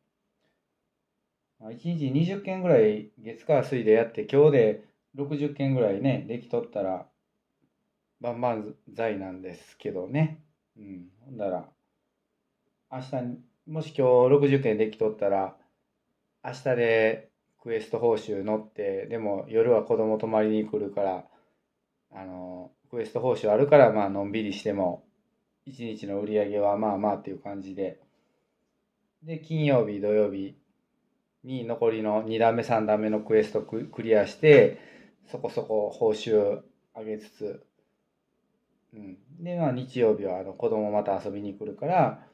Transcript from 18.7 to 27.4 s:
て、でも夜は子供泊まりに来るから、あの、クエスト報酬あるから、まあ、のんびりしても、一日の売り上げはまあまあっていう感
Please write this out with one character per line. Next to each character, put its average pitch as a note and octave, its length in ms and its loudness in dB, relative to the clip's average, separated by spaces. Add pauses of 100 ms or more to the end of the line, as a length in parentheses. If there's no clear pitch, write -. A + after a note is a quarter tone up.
て、 G2 360 -6
で A2+ 100 -8
も G2+ 320 -6
夜 A2+ 240 4
は A#2 100 4
子 A#2 140 -2
供 A2 220 0
泊 A2 80 -6
ま A2 160 2
り G#2+ 60 0
に G#2+ 180 0
来 G#2+ 100 -4
る G2+ 140 -4
か G2+ 100 -4
ら、 F#2+ 260 -4 (840)
あ F#2+ 120 -16
の、 F2+ 480 -16 (200)
ク A#2+ 100 -8
エ G#2+ 40 -6
ス - 80 -16
ト B2 60 -2
報 B2 140 0
酬 G#2+ 180 0
あ G#2 60 4
る C#3 80 6
か C#3+ 140 8
ら、 A#2+ 120 10
ま G#2 140 0
あ、 G2 40 -2
の G2 160 -4
ん G2+ 60 -8
び A2 120 -4
り G2+ 100 -6
し - 80 -12
て G#2 120 -2
も、 F2+ 340 -4 (600)
一 C3 160 -16
日 G#2+ 240 -10
の G2 140 -6
売 G#2 60 -8
り G#2+ 120 0
上 G2+ 100 -2
げ G#2 100 -2
は G2+ 180 0
ま G#2+ 160 0
あ G2 40 -4
ま G#2 140 0
あ G2+ 60 -2
っ - 40 -14
て - 80 -14
い F#2+ 40 -10
う F2 60 -14
感 G2+ 220 -14